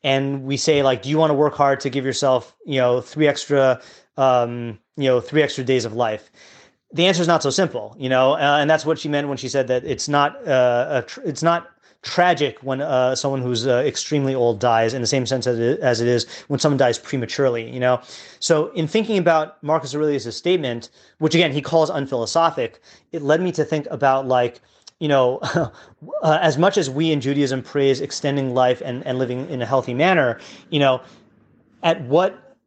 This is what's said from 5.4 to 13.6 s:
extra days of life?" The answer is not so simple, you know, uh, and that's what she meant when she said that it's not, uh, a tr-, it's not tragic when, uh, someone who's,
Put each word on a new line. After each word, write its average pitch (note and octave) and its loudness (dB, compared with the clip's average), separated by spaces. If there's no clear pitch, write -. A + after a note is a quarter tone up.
extra C#3+ -2
days B2 2
of G#2+ -8
life?" A2 -4
The E3+ 2
answer F3+ 2
is E3 2
not E3 2
so C#3 0
simple, B2 -4
you C3 -6
know, C3 4
uh, D3 2
and D3 0
that's D#3 2
what D#3 -2
she - -8
meant C#3+ -2
when C#3 -6
she C3 -10
said C3 -2
that B2 -2
it's C3 -6
not, D3 0
uh, B2+ 2
a C3 0
tr-, - -16
it's D#3+ -6
not E3+ 0
tragic D#3 2
when, C3 -4
uh, C3 0
someone C3+ -4
who's, B2 -2